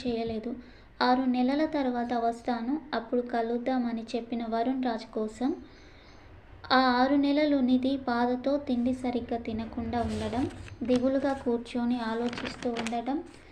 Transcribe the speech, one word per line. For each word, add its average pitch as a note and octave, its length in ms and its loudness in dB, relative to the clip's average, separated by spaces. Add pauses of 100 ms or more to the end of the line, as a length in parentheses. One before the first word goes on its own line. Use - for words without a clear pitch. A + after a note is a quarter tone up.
చేయలేదు. A3+ 480 -2 (460)
"ఆరు B3+ 200 6
నెలల B3+ 440 4
తర్వాత B3 480 0
వస్తాను, A#3 680 0 (120)
అప్పుడు A#3+ 280 0
కలుద్దామని" A#3+ 800 0 (120)
చెప్పిన A#3 340 -4
వరుణ్ B3 340 0
రాజ్ A3+ 300 -2
కోసం A3+ 420 -2 (1160)
ఆ B3+ 80 8
ఆరు C4 360 4
నెలలు C#4+ 420 4
నిధి B3+ 400 2
బాధతో B3 600 0
తిండి B3+ 360 0
సరిగ్గా B3 440 -2
తినకుండా A3+ 640 -4
ఉండడం, A3 480 -2 (340)
దిగులుగా C4 500 2
కూర్చొని A#3+ 640 -2
ఆలోచిస్తూ A#3+ 720 -4
ఉండడం, A#3 540 -4 (280)